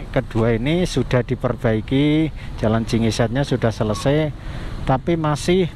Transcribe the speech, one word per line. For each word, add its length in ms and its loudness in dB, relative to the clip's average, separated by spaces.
kedua 480 0
ini 320 0
sudah 320 0
diperbaiki, 1120 0
jalan 240 2
Cingisetnya 560 2
sudah 240 0
selesai, 640 0
tapi 320 0
masih 560 2